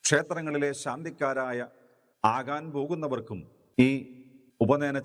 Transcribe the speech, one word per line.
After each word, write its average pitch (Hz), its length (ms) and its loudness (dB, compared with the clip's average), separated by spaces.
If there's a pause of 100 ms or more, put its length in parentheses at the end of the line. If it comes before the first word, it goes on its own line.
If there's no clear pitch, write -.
ക്ഷേത്രങ്ങളിലെ 151 640 2 (100)
ശാന്തിക്കാരായ 131 880 -4 (560)
ആകാൻ 131 400 0 (100)
പോകുന്നവർക്കും 135 680 -4 (380)
ഈ 127 100 8 (760)
ഉപനയന 139 400 2